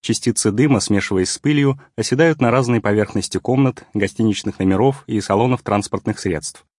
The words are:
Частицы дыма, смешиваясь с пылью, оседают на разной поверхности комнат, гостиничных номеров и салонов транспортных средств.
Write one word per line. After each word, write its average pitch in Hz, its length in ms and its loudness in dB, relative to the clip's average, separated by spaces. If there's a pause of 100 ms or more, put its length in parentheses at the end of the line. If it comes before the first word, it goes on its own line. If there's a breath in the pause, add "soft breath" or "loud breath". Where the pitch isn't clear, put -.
Частицы 110 500 -2
дыма, 123 280 2
смешиваясь 95 520 0
с - 80 -8
пылью, 143 420 0 (140 loud breath)
оседают 156 440 0
на 120 120 2
разной 120 300 2
поверхности 104 580 -2
комнат, 127 560 0
гостиничных 104 640 -2
номеров 101 480 2
и 110 140 -2
салонов 117 420 0
транспортных 101 560 -4
средств. - 480 -6 (120)